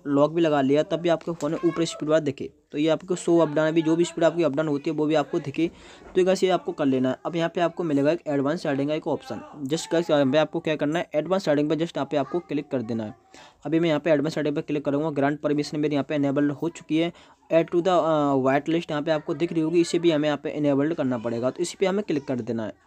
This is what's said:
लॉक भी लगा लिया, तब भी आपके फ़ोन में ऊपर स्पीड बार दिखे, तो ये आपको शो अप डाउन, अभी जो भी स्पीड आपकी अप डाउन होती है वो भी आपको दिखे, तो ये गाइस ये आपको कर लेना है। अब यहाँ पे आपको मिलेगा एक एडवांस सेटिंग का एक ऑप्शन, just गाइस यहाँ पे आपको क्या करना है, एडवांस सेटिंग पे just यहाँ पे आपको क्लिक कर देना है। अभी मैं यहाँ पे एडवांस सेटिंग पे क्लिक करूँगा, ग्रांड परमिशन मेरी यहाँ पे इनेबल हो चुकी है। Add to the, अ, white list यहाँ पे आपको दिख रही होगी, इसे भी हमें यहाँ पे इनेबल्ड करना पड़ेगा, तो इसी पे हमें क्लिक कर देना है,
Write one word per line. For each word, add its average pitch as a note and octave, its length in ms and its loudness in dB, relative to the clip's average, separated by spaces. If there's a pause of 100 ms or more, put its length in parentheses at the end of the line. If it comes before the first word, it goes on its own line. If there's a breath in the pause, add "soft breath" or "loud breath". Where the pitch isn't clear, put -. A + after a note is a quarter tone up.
लॉक C#3+ 260 4
भी E3+ 80 0
लगा D3+ 200 4
लिया, C#3+ 220 4
तब D#3+ 180 -2
भी F3 80 -2
आपके E3+ 240 0
फ़ोन E3+ 200 -4
में D3+ 120 -2
ऊपर E3 200 0
स्पीड D3+ 240 -6
बार D#3 120 4
दिखे, C#3 280 -6 (240)
तो C#3+ 60 -8
ये D#3 100 2
आपको F3+ 280 0
शो E3+ 220 2
अप D#3 100 6
डाउन, D#3 200 2
अभी E3 140 2
जो D#3+ 140 2
भी F3 80 4
स्पीड E3+ 200 -2
आपकी E3 180 2
अप C#3 140 0
डाउन D#3 120 0
होती C#3+ 220 -2
है D#3 60 -4
वो D3+ 100 0
भी D#3 80 0
आपको D3+ 240 0
दिखे, D#3 280 -4 (380 loud breath)
तो - 160 -2
ये F3+ 40 4
गाइस F#3+ 180 2
ये F#3 80 4
आपको F3 220 0
कर D3+ 140 -2
लेना C3 240 2
है। B2+ 60 -2 (100)
अब D#3+ 100 -6
यहाँ E3 180 0
पे F3+ 60 -2
आपको E3+ 240 -2
मिलेगा C#3+ 280 2
एक F3 140 -2
एडवांस C#3+ 360 -2
सेटिंग C#3 260 -2
का D3+ 60 -2
एक D#3 140 -6
ऑप्शन, A#2 320 -6 (240)
just D3 280 -4
गाइस E3+ 180 2
यहाँ C#3+ 220 4
पे D3+ 60 4
आपको D#3 220 0
क्या D#3 160 -2
करना D3+ 220 -2
है, - 160 -6
एडवांस E3+ 300 0
सेटिंग D3 240 2
पे D#3+ 80 0
just E3 200 -4
यहाँ C#3 140 -4
पे D3+ 60 0
आपको C#3 240 -2
क्लिक C#3+ 300 -6
कर B2+ 120 -2
देना A2+ 220 -4
है। G#2 100 -10 (500 loud breath)
अभी D#3+ 160 0
मैं F3 80 2
यहाँ D3 120 2
पे E3+ 100 0
एडवांस D3+ 240 2
सेटिंग D3 200 -2
पे D#3+ 80 -4
क्लिक D3 220 -4
करूँगा, D3 260 0
ग्रांड C#3+ 280 0
परमिशन D3 420 -2
मेरी D3+ 140 0
यहाँ C#3 140 0
पे D#3 60 -4
इनेबल C#3+ 380 0
हो D3+ 160 -4
चुकी - 300 -4
है। E3+ 140 0 (380 loud breath)
Add E3 160 4
to F3 160 0
the, F#3 60 0
अ, D3+ 460 2 (100)
white C#3 300 2
list E3+ 160 -2
यहाँ D3 120 -4
पे D#3+ 80 -2
आपको D#3 240 -2
दिख E3+ 180 -2
रही E3 100 0
होगी, E3 180 2
इसे E3+ 180 2
भी E3+ 120 2
हमें D3+ 180 2
यहाँ D3 140 -2
पे D#3 80 -6
इनेबल्ड D3 440 0
करना B2+ 240 -2
पड़ेगा, A#2 320 -2
तो F3 120 -4
इसी - 180 -6
पे G3 60 2
हमें G3 180 0
क्लिक D3 200 -2
कर B2 160 -4
देना A2+ 240 -4
है, G2+ 80 -8 (140)